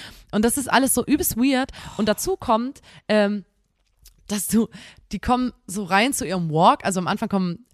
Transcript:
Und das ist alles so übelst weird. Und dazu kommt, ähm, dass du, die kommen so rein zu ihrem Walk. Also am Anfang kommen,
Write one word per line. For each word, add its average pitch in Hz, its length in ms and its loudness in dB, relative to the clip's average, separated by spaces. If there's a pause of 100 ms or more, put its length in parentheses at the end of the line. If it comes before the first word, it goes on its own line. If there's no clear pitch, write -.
(300)
Und 214 140 0
das 233 140 0
ist 254 140 -6
alles 247 220 4
so 247 100 0
übelst 302 320 0
weird. 262 360 0 (240)
Und 208 120 0
dazu 349 280 0
kommt, 247 460 0 (260)
ähm, 208 360 2 (840)
dass 202 180 -4
du, 214 220 2 (420)
die 202 80 -6
kommen 247 340 -2 (140)
so 190 160 -8
rein 202 300 2
zu - 120 -6
ihrem 170 280 -4
Walk. 190 320 4
Also 190 160 -2
am 175 80 -4
Anfang 202 200 -2
kommen, 180 460 -4